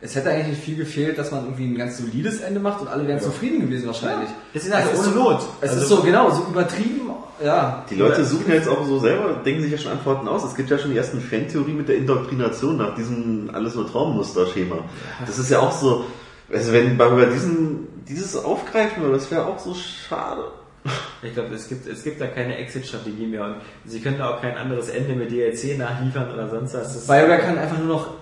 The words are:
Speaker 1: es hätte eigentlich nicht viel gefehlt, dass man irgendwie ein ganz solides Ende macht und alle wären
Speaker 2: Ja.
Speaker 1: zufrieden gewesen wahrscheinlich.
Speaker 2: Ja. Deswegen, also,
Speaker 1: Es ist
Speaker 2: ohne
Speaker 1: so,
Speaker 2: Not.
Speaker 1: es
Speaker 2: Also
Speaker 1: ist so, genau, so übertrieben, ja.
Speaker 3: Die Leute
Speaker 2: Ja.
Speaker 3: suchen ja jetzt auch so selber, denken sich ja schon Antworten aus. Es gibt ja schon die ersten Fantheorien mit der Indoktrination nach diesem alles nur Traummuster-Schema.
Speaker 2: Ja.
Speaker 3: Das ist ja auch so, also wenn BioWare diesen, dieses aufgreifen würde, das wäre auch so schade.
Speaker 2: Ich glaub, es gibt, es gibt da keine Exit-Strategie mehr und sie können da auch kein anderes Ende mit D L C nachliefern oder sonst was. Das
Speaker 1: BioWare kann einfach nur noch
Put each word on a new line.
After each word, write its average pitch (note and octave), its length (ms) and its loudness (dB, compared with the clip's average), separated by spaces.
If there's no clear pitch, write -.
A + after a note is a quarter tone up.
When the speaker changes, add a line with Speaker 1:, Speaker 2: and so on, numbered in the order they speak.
Speaker 1:
es - 140 -12
hätte C3+ 160 0
eigentlich D#3 160 0
nicht D3 160 -4
viel D3+ 140 -6
gefehlt, D3+ 420 -2
dass C#3+ 140 -4
man C3+ 120 -4
irgendwie B2+ 200 -6
ein B2 120 0
ganz A#2+ 220 -4
solides B2+ 420 -4
Ende G3 200 -4
macht G3+ 220 -2
und C3+ 60 -8
alle D3 200 -2
wären C#3+ 100 0
Speaker 2:
Ja. - 60 -4
Speaker 1:
zufrieden A#3+ 380 -2
gewesen B2+ 260 -2
wahrscheinlich. - 400 -4
Speaker 2:
Ja. - 60 -10
Deswegen, F3 200 -2
also, F#3 180 4
Speaker 1:
Es F3+ 80 2
ist G#3 60 2
Speaker 2:
ohne G3+ 80 2
Speaker 1:
so, B3 100 4
Speaker 2:
Not. F#3+ 160 4
Speaker 1:
es C#3 100 0
Speaker 2:
Also B2+ 120 2
Speaker 1:
ist C#3+ 60 0
so, G3 160 8
genau, E3+ 260 6
so D3+ 180 0
übertrieben, A3 640 0
ja. D3 460 2
Speaker 3:
Die G2+ 60 -4
Leute G2+ 240 6
Speaker 2:
Ja. C#3+ 40 6
Speaker 3:
suchen C3 240 0
ja E3 60 6
jetzt D#3+ 140 4
auch E3+ 180 2
so C3+ 140 2
selber, B2 440 2
denken D3+ 180 0
sich D3 100 0
ja D3 60 -2
schon G#2 120 -6
Antworten C3+ 380 0
aus. G3+ 160 0
Es - 100 -6
gibt C3 160 -2
ja D3 80 4
schon D3 140 -2
die A2+ 60 2
ersten C3 220 -2
Fantheorien D3 580 -2
mit D3 100 -4
der B2+ 80 4
Indoktrination C3 800 0
nach G#2 180 -2
diesem A2+ 580 -2
alles A2+ 220 -4
nur A2+ 160 -4
Traummuster-Schema. F#2+ 840 0
Speaker 2:
Ja. E2 60 -6
Speaker 3:
Das G#2+ 100 -6
ist C3 140 0
ja C3 80 8
auch C3 140 4
so, B2+ 320 2
also A2 200 2
wenn B2 240 6
BioWare B2 360 8
diesen, D#3+ 560 0
dieses F3+ 280 -6
aufgreifen G#3 680 -2
würde, C3+ 140 4
das C3+ 160 -2
wäre D#3+ 140 0
auch C#3+ 120 -4
so F3+ 160 -8
schade. - 680 -8
Speaker 2:
Ich A2+ 140 -10
glaub, A#2 160 -4
es A2 180 -10
gibt, B2+ 200 -10
es A2 160 -12
gibt D3 160 -6
da C3 80 -4
keine B2 300 -6
Exit-Strategie A2+ 680 -8
mehr G#2+ 180 -6
und G#2 100 -6
sie A2+ 140 -10
können C#3 180 -4
da B2+ 120 -2
auch - 100 -4
kein A#2+ 160 -4
anderes A#2+ 320 -4
Ende B2+ 260 -2
mit A#2 180 -4
D A#2+ 100 0
L A2+ 100 2
C C3+ 240 -4
nachliefern B2+ 560 -2
oder A2 160 -6
sonst A2+ 260 -6
was. B2 200 -6
Das A#2+ 140 -8
Speaker 1:
BioWare D#3 320 8
kann F3 180 0
einfach D#3+ 200 -2
nur D#3+ 100 -2
noch D#3 220 -2